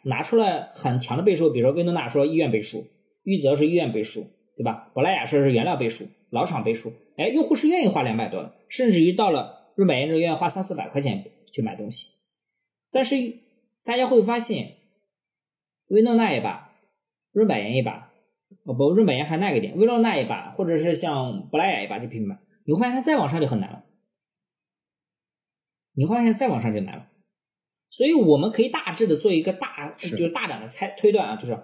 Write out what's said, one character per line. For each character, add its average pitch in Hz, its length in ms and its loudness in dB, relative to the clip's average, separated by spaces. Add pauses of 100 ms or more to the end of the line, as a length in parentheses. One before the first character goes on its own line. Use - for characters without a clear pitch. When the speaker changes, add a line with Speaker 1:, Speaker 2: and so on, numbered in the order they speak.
Speaker 1:
拿 127 160 -2
出 226 160 0
来 185 360 0
很 127 260 -2
强 123 180 -4
的 175 60 -2
背 196 120 4
书， 156 160 4
比 123 80 0
如 120 80 4
说 143 80 2
薇 170 80 0
诺 175 100 0
娜 143 140 -4
说 143 180 2
医 160 80 0
院 156 180 2
背 110 100 0
书， - 260 -10 (360)
玉 190 140 0
泽 139 180 2
是 151 120 4
医 165 40 -2
院 170 200 0
背 107 120 -2
书， - 240 -10 (280)
对 - 80 -6
吧？ 113 300 -6
珀 127 80 -2
莱 180 120 2
雅 131 120 -2
说 143 160 2
是 135 100 4
原 117 120 4
料 170 120 0
背 117 140 -2
书、 101 160 -10 (240)
老 127 160 -2
厂 139 180 -4
背 113 100 0
书， 113 200 -10 (240)
哎， 165 100 -2
用 285 160 2
户 302 120 0
是 302 120 2
愿 339 160 2
意 214 40 4
花 143 160 2
两 113 120 0
百 113 140 -4
多 90 120 -6
的， - 120 -14 (160)
甚 247 220 2
至 170 100 4
于 180 120 4
到 202 180 2
了 - 440 -4
润 196 120 4
百 131 120 4
颜 143 80 0
这 160 100 0
愿 165 140 2
意 156 40 -2
花 175 140 0
三 185 140 -4
四 185 120 -8
百 - 140 -8
块 139 120 -2
钱 101 240 -2 (260)
去 - 100 -4
买 101 140 -4
东 104 160 -10
西。 - 160 -14 (840)
但 262 120 2
是 277 120 0 (680)
大 240 140 -4
家 254 100 2
会 247 140 6
发 233 180 2
现， 196 360 -6 (1120)
薇 208 140 4
诺 233 140 4
娜 226 160 4
也 123 80 0
罢， 101 320 -8 (640)
润 214 140 4
百 123 120 0
颜 107 160 -4
也 127 80 2
罢， - 280 -10 (520)
哦 131 100 -6
不， 139 180 2
润 208 140 4
百 147 80 4
颜 143 120 -2
还 160 120 -4
那 185 160 0
个 117 60 0
点， 98 160 -6
薇 202 100 4
诺 240 140 2
娜 226 160 2
也 127 100 0
罢， - 260 -8
或 196 140 -4
者 165 120 2
是 160 180 0
像 131 540 -4
珀 151 100 0
莱 185 140 2
雅 104 80 -4
也 101 60 -6
罢， 101 120 -8
这 120 80 -10
品 110 200 -8
牌， 98 120 -10 (260)
你 147 80 -2
会 175 60 2
发 247 80 2
现 247 80 -4
它 262 60 -2
再 302 160 2
往 156 100 0
上 160 140 -2
就 139 60 2
很 117 120 -2
难 92 100 -6
了， - 140 -18 (2000)
你 139 120 -2
会 208 100 0
发 240 80 0
现 226 100 4
再 254 140 -2
往 127 140 -2
上 110 120 -2
就 104 80 -4
难 95 140 -8
了。 - 120 -20 (800)
所 262 180 2
以 330 60 4
我 165 240 6
们 196 140 0
可 226 100 2
以 262 80 0
大 185 240 -6
致 220 120 0
的 170 120 2
做 202 160 2
一 160 80 2
个 190 100 -2
大， - 460 -10
Speaker 2:
是。 170 140 -10
Speaker 1:
就 170 120 -2
是 - 60 0
大 226 180 -6
胆 113 140 -10
的 113 80 -14
猜， - 280 -8
推 208 140 4
断 139 160 2
啊， 110 80 -8
就 120 100 -12
是 113 180 -6